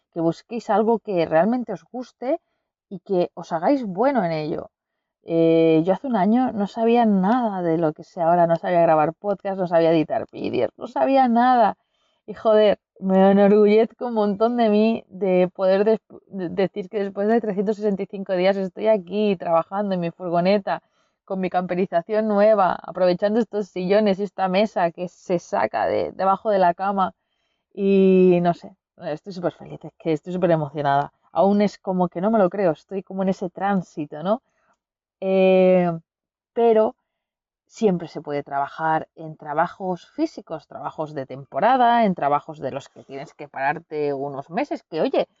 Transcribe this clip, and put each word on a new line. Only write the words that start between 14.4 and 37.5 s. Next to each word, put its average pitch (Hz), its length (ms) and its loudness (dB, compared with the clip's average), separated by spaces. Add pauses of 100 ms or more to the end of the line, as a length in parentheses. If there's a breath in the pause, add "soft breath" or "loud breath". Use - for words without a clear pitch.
de 226 120 2
mí 214 380 2
de 185 460 0
poder 196 320 2
des-, 220 160 2 (260)
de-, 185 220 -8
decir 185 380 -4
que 202 160 -4
después 196 240 -4
de 226 140 2
trescientos 208 360 -4
sesenta 202 260 -4
y - 20 -10
cinco 196 280 -10
días 185 240 2
estoy 196 300 -6
aquí 202 500 0
trabajando 185 580 -2
en 180 60 -4
mi 170 100 -4
furgoneta, 180 720 -2 (420)
con 190 140 -8
mi 185 100 -2
camperización 185 800 -2
nueva, 208 520 2
aprovechando 185 600 0
estos 208 300 -4
sillones 190 500 0
y 202 40 -4
esta 190 260 -6
mesa 185 420 0
que 180 160 -10
se - 320 -4
saca - 480 -2
de 98 240 -2
debajo 190 400 -2
de 196 80 2
la 175 160 2
cama. 190 400 -4 (580)
Y 190 720 4
no 175 100 0
sé, - 220 -14 (220)
estoy 165 360 -10
súper 170 200 -6
feliz, - 300 -18
es 156 140 -16
que 165 160 -4
estoy 175 200 -6
súper 180 180 0
emocionada. 143 600 -2 (200)
Aún 202 320 2
es - 160 -4
como 180 280 -2
que 170 140 -8
no 202 80 0
me 226 100 2
lo 185 120 4
creo, 196 200 0
estoy 190 300 -8
como 190 220 -8
en 190 60 -2
ese 185 200 -4
tránsito, 170 720 -6
¿no? 202 220 -2 (800)
Eh, 185 680 4 (640)
pero 233 420 2 (720)